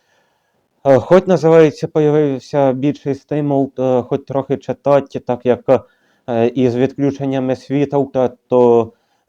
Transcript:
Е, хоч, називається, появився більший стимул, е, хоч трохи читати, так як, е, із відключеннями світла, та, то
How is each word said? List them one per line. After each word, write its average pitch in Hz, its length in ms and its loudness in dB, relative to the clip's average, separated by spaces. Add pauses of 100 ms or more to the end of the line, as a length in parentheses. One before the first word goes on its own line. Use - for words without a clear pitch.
(840)
Е, 135 140 4
хоч, 185 280 2
називається, 160 600 2
появився 147 840 0
більший 135 420 -4
стимул, 143 640 -4
е, 127 220 0
хоч 139 240 -6
трохи 135 320 -6
читати, 139 640 -2
так - 260 -8
як, 120 420 0 (420)
е, 117 180 0
із 123 280 -2
відключеннями 135 800 -4
світла, 139 580 -4
та, 127 160 0 (180)
то 120 440 2 (380)